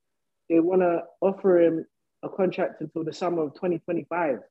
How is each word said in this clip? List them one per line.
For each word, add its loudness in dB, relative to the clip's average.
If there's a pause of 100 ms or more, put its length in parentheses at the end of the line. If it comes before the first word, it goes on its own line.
(480)
They 4
wanna 2 (180)
offer 2
him 2 (360)
a -10
contract -2
until -8
the -6
summer -4
of -6
twenty -4
twenty-five. -4 (120)